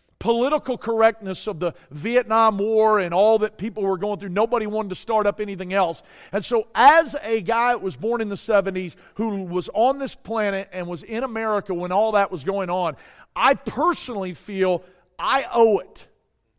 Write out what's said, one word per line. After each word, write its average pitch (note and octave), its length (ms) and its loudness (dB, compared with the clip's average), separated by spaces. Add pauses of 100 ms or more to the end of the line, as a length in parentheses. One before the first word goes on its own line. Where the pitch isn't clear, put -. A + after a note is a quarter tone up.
(180)
political B3 580 0
correctness A3 720 0
of F#3+ 140 -8
the E3+ 120 -2 (180)
Vietnam A3 680 2
War G#3+ 400 4
and F3 160 -2
all G#3+ 240 6
that G#3 180 -2
people G#3 280 -6
were F#3+ 120 0
going G3+ 220 -4
through. G3 120 -10
Nobody A3 360 0
wanted G#3+ 220 -4
to F3+ 80 -8
start G#3+ 300 -2
up G3+ 140 0
anything F#3+ 320 -6
else. F3+ 300 0 (300)
And G3+ 120 -4
so A3+ 300 0
as C#4 480 4
a A3+ 180 0
guy A3+ 300 0
that A#3+ 100 -2
was E3+ 160 -6
born A3+ 240 -2
in A3 80 -4
the G3+ 80 -6
seventies F#3 580 0 (200)
who G#3 300 -4
was F3 280 -4
on B3+ 260 2
this C4+ 180 -6
planet G3+ 560 -4
and F3+ 140 -8
was E3+ 160 -10
in A3+ 200 -8
America A3 500 -4
when F3 200 -4
all A3 200 2
that G3+ 180 2
was D#3+ 140 -8
going F#3+ 240 -2
on, F3 280 -2 (380)
I B3+ 200 4
personally A3+ 800 -2
feel F#3 480 0 (360)
I A#3 340 0
owe A3+ 260 6
it - 300 -14 (500)